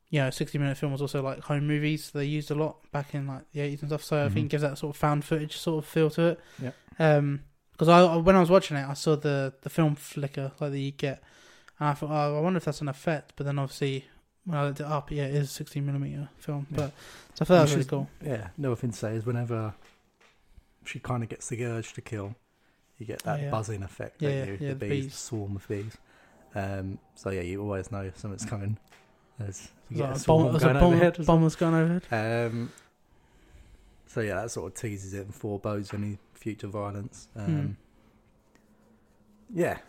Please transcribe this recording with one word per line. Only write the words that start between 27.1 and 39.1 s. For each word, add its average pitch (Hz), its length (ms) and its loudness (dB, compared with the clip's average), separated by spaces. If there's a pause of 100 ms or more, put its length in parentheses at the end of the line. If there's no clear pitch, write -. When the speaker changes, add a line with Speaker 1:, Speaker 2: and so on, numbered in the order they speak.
Speaker 2:
so - 140 -6
yeah, 95 100 -4
you 90 200 -4
always 101 300 -4
know 98 240 -8
something's 101 300 -10
coming. 104 340 -4 (600)
There's, 101 280 -10 (220)
you - 60 -8
Speaker 1:
There's 151 100 -2
Speaker 2:
get 131 40 -2
a - 20 -4
Speaker 1:
a 135 80 -4
Speaker 2:
swarm 160 240 6
Speaker 1:
bomb, - 80 2
there's 156 100 4
a - 40 8
Speaker 2:
going 131 120 6
Speaker 1:
bomb, 175 140 8
Speaker 2:
overhead 170 220 6
or 160 100 -6
Speaker 1:
bomb - 0 -
Speaker 2:
something. 165 180 6
Speaker 1:
that's 156 140 4
going 165 180 2
overhead. 120 800 0
Speaker 2:
Um, 117 200 -4 (1300)
so - 140 -8
yeah, 104 160 -2
that 113 160 -6
sort 98 200 -8
of - 80 -14
teases 98 320 -8
it 98 140 -8
and 104 80 -14
forebodes 104 580 -6
any 101 260 -6 (160)
future 104 340 -10
violence. 101 640 -8
Speaker 1:
Hmm. 113 60 -12
Speaker 2:
Um, 101 360 -2 (1800)